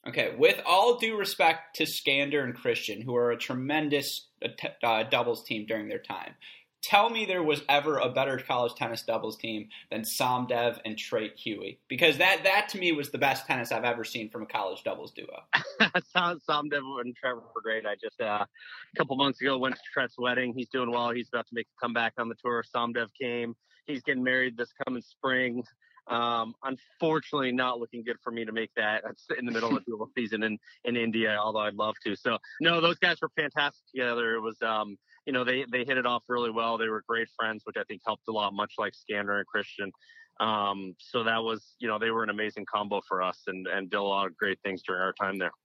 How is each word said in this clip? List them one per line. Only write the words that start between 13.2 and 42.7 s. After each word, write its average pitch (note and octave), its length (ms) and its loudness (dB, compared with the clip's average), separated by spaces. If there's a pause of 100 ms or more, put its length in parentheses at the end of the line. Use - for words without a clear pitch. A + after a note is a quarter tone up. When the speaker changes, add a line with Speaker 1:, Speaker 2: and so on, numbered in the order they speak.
Speaker 1:
tennis B2+ 280 -2
I've A2+ 100 -2
ever A#2 220 0
seen A2 240 -8
from A2+ 140 -10
a - 20 -8
college G2 380 -4
doubles F#2+ 280 -6
duo. - 160 -14 (260)
Speaker 2:
<laughs> - 280 0 (340)
Som-, F3 240 2 (100)
Somdev C#3+ 520 -2
and A#2+ 120 -6
Trevor A#2+ 300 -4 (100)
were A2+ 80 -6
great. A2 240 -2
I G#2 160 -2
just, A2 200 -8
uh, G#2 240 0
a - 520 -14
couple C3+ 200 0
months C#3 240 2
ago C3+ 160 2
went B2+ 180 0
to - 60 -20 (120)
Tret's B2+ 240 -2
wedding. B2 380 0
He's B2 140 -6
doing B2+ 200 0
well. A#2+ 220 0
He's A#2+ 160 -4
about A#2 200 -4
to - 60 -16
make A2+ 140 -4 (100)
a B2 80 -4
comeback A#2 320 0
on A#2 120 -2
the A2 120 -6
tour. A#2+ 220 0 (100)
Somdev A#2 360 -2 (120)
came. A#2+ 320 -2 (320)
He's C#3 160 -6
getting C3 220 0
married B2+ 320 2
this A#2+ 160 -4 (140)
coming B2 160 -4
spring. B2+ 640 -2 (420)
Um, A#2 560 0
unfortunately, C#3 880 -2
not B2+ 280 0
looking A#2 240 -8
good A#2 200 -4
for A#2+ 80 -4
me A2+ 140 -4
to A2 60 -6
make A2 260 -4
that. G#2+ 300 0
It's - 200 -12 (100)
in B2 80 -4
the A#2+ 60 -2
middle A2+ 260 2
of - 80 -4
dual A2 260 -6
<laughs> - 60 -6
season G#2+ 240 -2
in, G#2+ 160 -2 (260)
in A#2+ 120 -2
India, A2+ 440 2
although G#2+ 200 0
I'd G#2 160 -2
love G#2+ 180 0 (100)
to. G2+ 120 -2
So, A#2 240 -2 (200)
no, E3 220 -2
those E3+ 160 2
guys E3+ 240 0
were D#3+ 140 -4
fantastic D3 580 -4
together. A#2+ 400 0
It A2+ 60 0
was, A2 240 -6
um, G#2+ 340 -2 (300)
you C#3 60 -2
know, B2+ 100 2
they, B2+ 280 0
they B2 140 -2
hit C3 140 0
it B2 80 0
off A#2+ 200 0
really A#2+ 220 0
well. A2+ 300 0
They A2+ 100 0
were G#2+ 180 -4
great A#2 200 -2 (100)
friends, A2 260 -2
which G#2+ 160 -12
I G2+ 40 -4
think G#2 240 -10
helped A2 200 -4
a A2+ 40 -6
lot, G2+ 240 0
much G2+ 240 -4
like G#2 140 -2
Skander G2+ 440 -2
and G2 80 -2
Christian. G2+ 460 -6 (480)
Um, G2+ 580 0
so A#2 280 -2
that A2+ 180 2
was, A2+ 340 -6
you A#2+ 100 -6
know, G#2+ 120 0
they A2+ 100 0
were A2+ 140 0
an G#2+ 80 -2
amazing G#2 340 -4
combo G#2 420 0